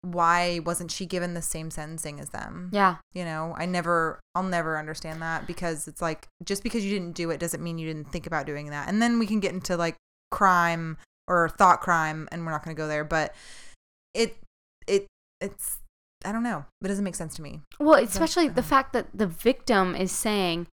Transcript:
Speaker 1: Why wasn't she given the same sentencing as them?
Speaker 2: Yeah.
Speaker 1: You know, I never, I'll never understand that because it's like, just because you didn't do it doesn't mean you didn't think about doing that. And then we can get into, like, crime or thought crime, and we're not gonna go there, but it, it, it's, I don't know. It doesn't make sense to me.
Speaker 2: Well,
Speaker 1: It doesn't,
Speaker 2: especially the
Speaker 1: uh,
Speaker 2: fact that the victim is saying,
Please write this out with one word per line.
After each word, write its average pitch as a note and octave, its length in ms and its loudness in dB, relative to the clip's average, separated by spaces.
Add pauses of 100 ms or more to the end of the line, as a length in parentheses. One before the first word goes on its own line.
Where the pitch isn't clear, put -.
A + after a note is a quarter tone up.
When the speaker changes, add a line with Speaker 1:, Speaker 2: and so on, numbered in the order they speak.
Speaker 1:
Why F3 600 2
wasn't E3+ 260 -4
she - 160 -6
given F3 280 -4
the E3+ 80 -4
same D#3+ 280 -6
sentencing D3+ 500 -10
as C#3 100 -14
them? - 420 -10
Speaker 2:
Yeah. G3 240 4 (180)
Speaker 1:
You F3+ 100 -6
know, D#3+ 320 -6
I E3 100 -4
never, E3+ 540 2 (140)
I'll F#3 80 0
never E3+ 360 0
understand D#3 440 -8
that E3 240 -4
because E3 420 -4
it's - 140 -8
like, D#3+ 260 -4 (160)
just G3 180 -2
because A3 220 -2
you G3 80 -2
didn't F3 240 -4
do E3+ 140 -2
it D#3+ 100 -4
doesn't E3 220 -4
mean E3 160 -6
you D#3+ 100 -6
didn't D3+ 240 -8
think F3 140 -6
about D#3+ 200 -2
doing D3 240 -8
that. D3 200 -6
And G#3 100 2
then A#3 180 4
we A3+ 80 2
can G#3+ 140 0
get F#3+ 140 0
into, F#3 220 -4
like, E3 200 -2 (340)
crime E3+ 680 4 (300)
or E3+ 200 4
thought F#3 320 6
crime, D#3 500 0
and E3+ 140 -8
we're E3 80 -6
not D3+ 120 -4
gonna E3 100 -8
go D#3 140 -4
there, D3+ 160 -2
but D#3 280 0 (800)
it, A3+ 240 0 (500)
it, G3 200 2 (340)
it's, - 380 -8 (460)
I F#3+ 80 -2
don't A3+ 100 -2
know. G3 220 -4 (200)
It F#3 40 -2
doesn't G3+ 160 0
make F3+ 120 -4
sense D#3+ 200 -8
to D#3+ 60 -10
me. D3+ 180 -12 (200)
Speaker 2:
Well, D4+ 140 10
Speaker 1:
It A#3+ 120 8
doesn't, - 160 0
Speaker 2:
especially E4 260 2
the - 120 0
Speaker 1:
uh, - 40 -4
Speaker 2:
fact C4+ 280 4
that A#3 220 -2
the G3+ 120 0
victim F#3+ 680 2
is F#3 160 -2
saying, F3+ 600 0